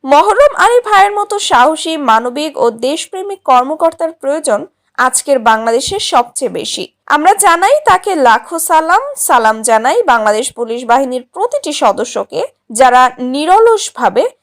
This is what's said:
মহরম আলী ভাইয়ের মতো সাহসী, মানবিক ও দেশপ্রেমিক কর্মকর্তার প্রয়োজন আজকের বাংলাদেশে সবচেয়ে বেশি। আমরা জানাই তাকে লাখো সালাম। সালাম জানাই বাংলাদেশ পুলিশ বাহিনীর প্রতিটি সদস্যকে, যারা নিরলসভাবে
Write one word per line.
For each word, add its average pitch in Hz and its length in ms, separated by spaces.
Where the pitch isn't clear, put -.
মহরম 392 520
আলী 480 240
ভাইয়ের 403 320
মতো 403 260
সাহসী, 311 580
মানবিক 254 600
ও 233 120
দেশপ্রেমিক 339 720
কর্মকর্তার 320 720
প্রয়োজন 285 540
আজকের 254 400
বাংলাদেশে 226 600
সবচেয়ে 254 500
বেশি। - 440
আমরা 302 280
জানাই 403 500
তাকে 370 300
লাখো 247 440
সালাম। 330 440
সালাম 220 460
জানাই 247 400
বাংলাদেশ 226 500
পুলিশ 233 320
বাহিনীর 254 480
প্রতিটি 453 400
সদস্যকে, 220 760
যারা 247 480
নিরলসভাবে 311 1120